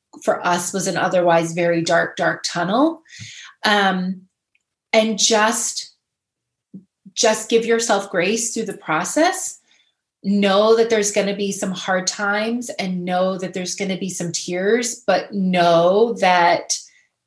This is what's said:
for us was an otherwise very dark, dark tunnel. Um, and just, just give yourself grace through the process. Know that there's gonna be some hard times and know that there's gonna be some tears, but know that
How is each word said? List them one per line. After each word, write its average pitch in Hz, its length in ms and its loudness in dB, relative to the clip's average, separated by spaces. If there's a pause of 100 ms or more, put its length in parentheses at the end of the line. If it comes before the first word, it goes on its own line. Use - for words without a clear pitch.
(220)
for - 240 -2
us 175 280 -2
was 185 120 -4
an 180 120 -2
otherwise 170 560 2
very 170 260 2
dark, 170 360 0
dark 165 280 -2
tunnel. 233 560 0 (640)
Um, 190 580 0 (680)
and 220 260 2
just, - 760 0 (1200)
just 220 340 0
give 226 160 2
yourself 226 460 0
grace 202 420 -2
through 220 140 -6
the 196 100 -10
process. 190 840 -2 (640)
Know 202 540 4
that 226 140 2
there's 208 220 0
gonna 196 240 -2
be 202 160 -4
some 190 200 -6
hard 185 340 -4
times 214 640 -4
and 185 320 -6
know 185 360 0
that 180 160 -8
there's 180 220 -6
gonna 190 200 -4
be 185 140 -8
some 175 200 -6
tears, 202 760 -2
but 180 260 0
know 185 840 4
that 180 640 2 (500)